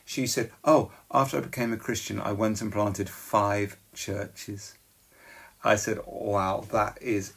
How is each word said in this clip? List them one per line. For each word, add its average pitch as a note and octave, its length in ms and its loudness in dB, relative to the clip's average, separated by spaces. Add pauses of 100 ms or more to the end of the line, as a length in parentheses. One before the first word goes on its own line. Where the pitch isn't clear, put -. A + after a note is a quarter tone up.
She C3 220 -2
said, A#2 240 -2 (120)
"Oh, D3 280 6 (200)
after C3+ 260 4
I C3 40 0
became A#2+ 320 -2
a A2 40 -4
Christian, G#2+ 440 -4
I G#2 120 -2
went G#2+ 280 0
and G#2+ 100 -4
planted G2+ 380 0
five G2+ 680 0 (160)
churches." G2+ 840 -8 (880)
I A2 120 6
said, G#2 300 0
"Wow, G2+ 680 -2
that G#2 300 0
is G#2 360 -2